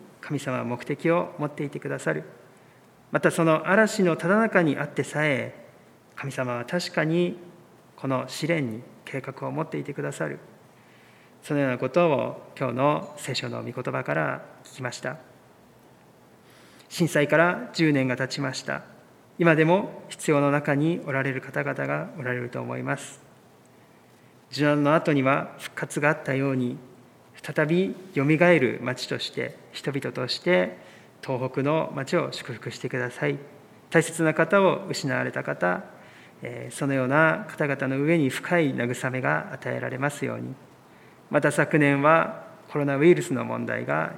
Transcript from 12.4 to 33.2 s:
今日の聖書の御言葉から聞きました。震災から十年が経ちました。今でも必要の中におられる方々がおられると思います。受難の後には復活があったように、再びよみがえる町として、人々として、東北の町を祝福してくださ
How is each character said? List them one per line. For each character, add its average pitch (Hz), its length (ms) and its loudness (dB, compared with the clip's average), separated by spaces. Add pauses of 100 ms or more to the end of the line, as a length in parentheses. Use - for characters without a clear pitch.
今 131 120 -2
日 120 40 -4
の 147 440 0
聖 - 180 -8
書 123 140 -6
の 117 120 -6
御 113 40 -8
言 127 280 -6
葉 131 100 -4
か 143 120 -2
ら 143 280 -2 (200)
聞 - 140 -20
き 139 40 -10
ま 123 100 -6
し - 80 -12
た。 - 180 -8 (1700)
震 170 180 0
災 147 200 2
か 151 100 4
ら 180 380 2
十 160 160 4
年 131 160 2
が 127 100 -2
経 131 100 -4
ち 139 140 -6
ま 135 100 -4
し - 120 -10
た。 135 180 -6 (560)
今 170 180 6
で 156 80 6
も 180 460 2
必 - 220 -2
要 143 100 6
の 143 80 4
中 143 240 0
に 156 320 2
お 151 60 -6
ら 135 100 0
れ 135 120 -2
る 131 80 -8
方 - 220 -6
々 139 220 -4
が 151 320 -4
お 139 60 -8
ら 123 100 -4
れ 123 60 -4
る 120 100 -8
と 127 120 -8
思 123 160 -8
い 127 40 -8
ま 135 160 -4
す。 - 240 -16 (1300)
受 139 120 -2
難 147 200 4
の 147 120 6
後 165 180 2
に 139 80 4
は 135 380 2
復 - 160 -14
活 - 240 -6
が 147 100 4
あ 156 40 6
っ 151 100 -12
た 139 100 -4
よ 135 180 0
う 135 40 0
に、 127 220 -2 (640)
再 151 240 0
び 180 280 2 (200)
よ 139 100 2
み 151 140 6
が 175 100 6
え 170 100 8
る 117 220 2
町 127 240 -6
と 127 140 -4
し - 100 -8
て、 127 260 -6 (160)
人 - 200 -8
々 131 200 -4
と 127 160 -4
し - 120 -6
て、 180 420 2 (440)
東 127 240 -2
北 135 140 -2
の 151 320 0
町 139 220 -2
を 139 160 -2
祝 - 180 -10
福 113 180 -12
し - 100 -10
て 127 100 -6
く 139 80 -4
だ 123 120 -4
さ 143 200 -4